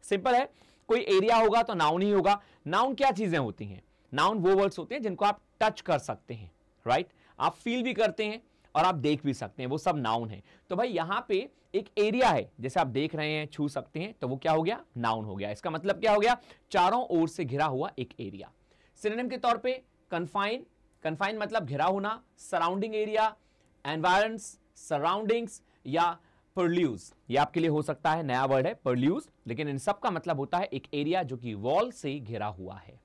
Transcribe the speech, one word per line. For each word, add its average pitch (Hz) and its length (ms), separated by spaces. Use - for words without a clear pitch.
सिंपल 202 320
है, 269 120
कोई 220 100
एरिया 214 220
होगा 226 260
तो - 100
नाउन 165 280
ही 202 100
होगा। 196 280
नाउन 226 280
क्या 269 160
चीजें 185 260
होती 110 280
हैं? 95 160
नाउन 180 280
वो 185 160
वर्ड्स 196 240
होते 180 160
हैं 294 60
जिनको 208 240
आप 202 140
टच 214 200
कर 160 180
सकते - 340
हैं, 107 180
राइट, 147 220
आप 156 160
फील 240 280
भी 254 100
करते 214 320
हैं 214 160
और 156 100
आप 180 100
देख 147 300
भी 139 80
सकते 120 300
हैं, 123 60
वो 143 80
सब 156 200
नाउन 117 320
है। 98 120
तो 185 60
भाई 240 140
यहाँ 190 400
पे 202 80
एक - 220
एरिया 240 320
है, 139 200
जैसे 127 200
आप 147 80
देख 139 280
रहे 151 160
हैं, 151 160
छू 147 200
सकते 143 320
हैं, 185 220
तो 131 60
वो 131 100
क्या 160 140
हो 156 120
गया? 202 200
नाउन 113 280
हो 101 100
गया। 98 160
इसका 104 180
मतलब 185 300
क्या 220 140
हो 214 60
गया? 240 180
चारों 190 320
ओर 165 120
से 165 160
घिरा 139 200
हुआ 143 340
एक 123 200
एरिया। 98 320
सिनोनिम 226 280
के 254 80
तौर 240 200
पे 254 240
कन्फाइन, 202 540
कन्फाइन 196 340
मतलब 208 280
घिरा 139 200
होना, 202 360
सराउंडिंग 190 580
एरिया, 214 400
एनवायरमेंट्स, 185 720
सराउंडिंग्स 202 840
या 165 320
परल्यूज, 170 440
ये 123 80
आपके 147 220
लिए 165 100
हो 151 120
सकता 156 300
है 165 120
नया 131 220
वर्ड 135 220
है 214 60
परल्यूज, 139 420
लेकिन 123 220
इन 139 80
सब 202 220
का 233 120
मतलब 165 260
होता 139 200
है 190 80
एक - 280
एरिया 151 300
जो 127 140
कि 117 160
वॉल 147 380
से 143 280
घिरा 107 280
हुआ 92 280
है। 107 300